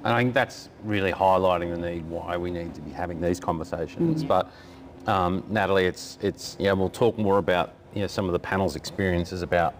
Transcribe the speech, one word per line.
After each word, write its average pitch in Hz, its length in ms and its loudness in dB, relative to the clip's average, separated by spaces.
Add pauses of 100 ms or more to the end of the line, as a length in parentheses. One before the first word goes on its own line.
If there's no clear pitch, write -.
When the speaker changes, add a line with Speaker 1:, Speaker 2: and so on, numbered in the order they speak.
Speaker 1:
And 113 80 2
I 117 60 4
think 123 160 2
that's - 340 0 (160)
really 98 260 2
highlighting 90 640 4
the 85 160 -4
need 85 180 -6
why 85 280 -6
we 87 140 -4
need 85 240 -8
to 76 80 -14
be - 80 -12
having 87 300 -6
these 87 200 0
conversations. 85 840 -2
Speaker 2:
Mm. - 60 -6
Speaker 1:
But, 92 240 2 (540)
um, 92 420 0
Natalie, 98 380 2
it's, - 360 -6
it's, - 380 -6
yeah, 98 120 4
we'll 95 160 2
talk 110 300 2
more 101 200 4
about, 87 340 0 (220)
you 104 80 -4
know, 92 40 -2
some 98 200 -4
of 87 60 0
the 85 60 0
panel's 92 380 0
experiences 87 680 -2
about 85 380 2